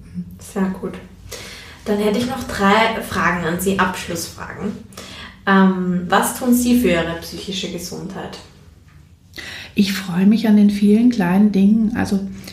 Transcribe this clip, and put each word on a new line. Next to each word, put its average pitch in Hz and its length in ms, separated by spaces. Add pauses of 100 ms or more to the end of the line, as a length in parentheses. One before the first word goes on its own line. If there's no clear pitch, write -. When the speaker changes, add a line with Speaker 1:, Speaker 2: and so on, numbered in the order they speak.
(400)
Speaker 1:
Sehr 190 300 (100)
gut. 180 140 (880)
Dann 208 140
hätte 208 220
ich 247 80
noch 254 160
drei 208 580
Fragen 175 440
an 170 140
Sie, 190 200
Abschlussfragen. - 920 (760)
Ähm, 185 600
was 220 320
tun 247 140
Sie 240 260
für 190 120
Ihre 165 300
psychische 185 500
Gesundheit? 170 640 (1400)
Speaker 2:
Ich 196 180
freue 185 320
mich 220 220
an 208 100
den 208 120
vielen 208 400
kleinen 202 420
Dingen. 202 440
Also 190 240 (340)